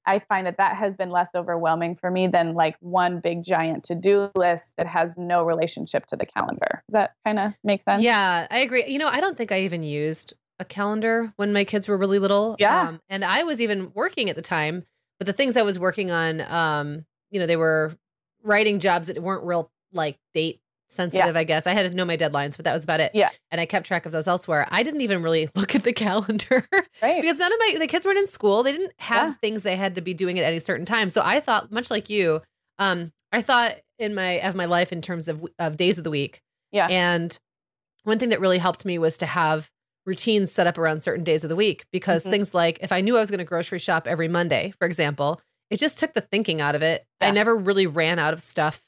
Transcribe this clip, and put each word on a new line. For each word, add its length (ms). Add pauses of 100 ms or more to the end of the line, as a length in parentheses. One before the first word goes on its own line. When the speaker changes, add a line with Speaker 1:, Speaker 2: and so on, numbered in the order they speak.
Speaker 1:
I 140
find 280
that 80
that 220
has 180
been 140
less 260
overwhelming 640
for 120
me 180
than, 260
like, 260
one 400
big 240
giant 420
to-do 520
list 400
that 100
has 300
no 260
relationship 640
to 100
the 100
calendar. 640
Does 40
that 220 (100)
kinda 400
make 160
sense? 200
Speaker 2:
Yeah, 480
I 100
agree. 280
You 120
know, 100
I 100
don't 180
think 140
I 120
even 200
used 500 (240)
a 60
calendar 720
when 160
my 140
kids 240
were 80
really 220
little. 400
Speaker 1:
Yeah. 280
Speaker 2:
Um, 220
and 160
I 180
was 180
even 320
working 360
at 80
the 40
time, 440 (340)
but 80
the 60
things 240
I 60
was 140
working 320
on, 300 (100)
um, 560 (240)
you 120
know, 40
they 120
were 340 (500)
writing 380
jobs 280
that 140
weren't 220
real, 260 (220)
like, 260 (160)
date 280 (280)
sensitive, 440
Speaker 1:
Yeah. 60
Speaker 2:
I 40
guess. 220
I 80
had 160
to 60
know 100
my 120
deadlines, 380
but 100
that 80
was 100
about 160
it. 160
Speaker 1:
Yeah. 140 (200)
Speaker 2:
And 100
I 60
kept 220
track 180
of 60
those 160
elsewhere. 420
I 140
didn't 180
even 220
really 280
<laughs> 40
look 180
at 100
the 100
calendar 760 (340)
Speaker 1:
Right. 180
Speaker 2:
because 200
none 120
of 80
my, 200
the 80
kids 180
weren't 140
in 80
school. 340
They 120
didn't 260
have 300
Speaker 1:
Yeah. 120
Speaker 2:
things 220
they 120
had 200
to 60
be 120
doing 240
at 80
any 140
certain 260
time. 240
So 140
I 160
thought, 320
much 180
like 220
you, 300 (360)
um, 340 (200)
I 100
thought 340 (220)
in 160
my, 280
of 120
my 120
life 260
in 100
terms 260
of, 160 (140)
of 200
days 200
of 60
the 80
week. 300 (300)
Speaker 1:
Yeah. 200
Speaker 2:
And 440 (680)
one 160
thing 100
that 120
really 180
helped 260
me 140
was 180
to 80
have 460 (340)
routines 460
set 160
up 100
around 240
certain 220
days 200
of 60
the 60
week, 360
because 320
Speaker 1:
Mm-hmm. 80
Speaker 2:
things 220
like, 280
if 100
I 100
knew 160
I 40
was 100
gonna 140
grocery 340
shop 280
every 200
Monday, 500
for 80
example, 560 (280)
it 80
just 200
took 160
the 80
thinking 400
out 140
of 80
it. 220 (160)
I 60
Speaker 1:
Yeah. 40
Speaker 2:
never 240
really 320
ran 320
out 140
of 80
stuff 460